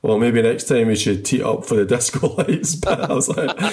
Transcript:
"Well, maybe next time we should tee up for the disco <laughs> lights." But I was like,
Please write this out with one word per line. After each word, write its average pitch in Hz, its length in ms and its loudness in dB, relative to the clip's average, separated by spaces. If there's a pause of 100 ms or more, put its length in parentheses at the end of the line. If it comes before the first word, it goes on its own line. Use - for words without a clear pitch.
"Well, 107 180 2
maybe 117 220 4
next 117 240 0
time 117 220 2
we 107 100 2
should 101 260 0
tee - 180 0
up - 240 -2
for 117 100 0
the 101 100 4
disco 120 420 0
<laughs> - 80 -8
lights." 160 400 -2
But - 340 -2
I 143 40 -2
was - 160 -2
like, - 280 -4 (160)